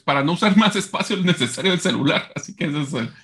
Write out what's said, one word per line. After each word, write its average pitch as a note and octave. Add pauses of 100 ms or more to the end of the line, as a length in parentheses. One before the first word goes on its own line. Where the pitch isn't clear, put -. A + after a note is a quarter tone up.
para C#3
no D#3+
usar G3
más G#3+
espacio F#3+
necesario F3
del F3+
celular. C3+
Así -
que -
ese D3
es C#3
el, B2 (120)